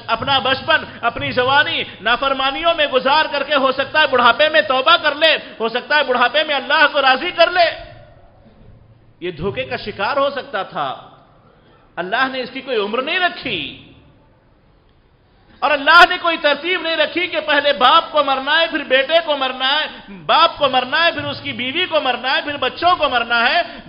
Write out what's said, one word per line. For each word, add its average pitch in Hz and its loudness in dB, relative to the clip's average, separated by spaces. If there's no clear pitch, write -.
اپنا 254 0
بچپن، 262 0
اپنی 254 -4
جوانی 277 2
نافرمانیوں 269 0
میں 302 0
گزار 285 2
کر 285 -2
کے 294 -2
ہو 262 2
سکتا 277 -2
ہے 302 4
بڑھاپے 247 4
میں 311 2
توبہ 302 2
کر 294 0
لے، 302 2
ہو 220 -2
سکتا 240 -2
ہے 294 2
بڑھاپے 247 0
میں 311 -4
اللہ 285 2
کو 285 0
راضی 262 2
کر 339 4
لے، 349 2
یہ 175 -8
دھوکے 185 -6
کا 254 -8
شکار 214 -4
ہو 277 2
سکتا 220 -6
تھا۔ 151 -8
اللہ 214 -2
نے 262 -6
اس 240 -8
کی 262 -10
کوئی 254 -6
عمر 214 -2
نہیں 330 -2
رکھی 202 -6
اور 285 0
اللہ 302 6
نے 359 -2
کوئی 330 2
ترتیب 302 0
نہیں 330 -4
رکھی 311 0
کہ 320 -4
پہلے 294 2
باپ 302 4
کو 302 2
مرنا 277 0
ہے، 330 0
پھر 311 -4
بیٹے 262 0
کو 302 -2
مرنا 262 -2
ہے، - -10
باپ 330 2
کو 285 2
مرنا 262 0
ہے، 330 0
پھر 294 -6
اس 285 -8
کی 277 -8
بیوی 262 -4
کو 320 0
مرنا 262 -2
ہے، 320 0
پھر 294 -8
بچوں 262 0
کو 294 0
مرنا 240 0
ہے، 330 0